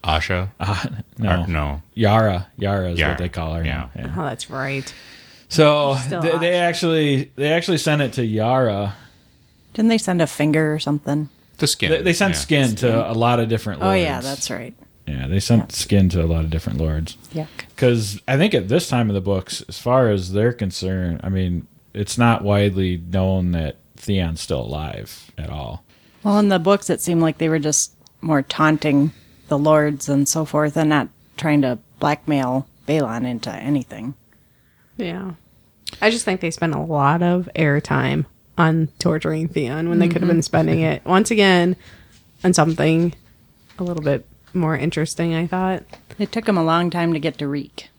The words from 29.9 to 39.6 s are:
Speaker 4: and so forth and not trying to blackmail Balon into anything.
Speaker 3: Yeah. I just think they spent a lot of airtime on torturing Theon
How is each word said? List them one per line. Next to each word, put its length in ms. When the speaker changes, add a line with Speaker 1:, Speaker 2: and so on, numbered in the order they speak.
Speaker 4:
and 180
so 200
forth 300
and 120
not 200
trying 260
to 160
blackmail 640
Balon 380
into 260
anything. 600
Speaker 3:
Yeah. 360
I 100
just 140
think 160
they 100
spent 240
a 60
lot 420
of 320
airtime 720
on 300
torturing 500
Theon 400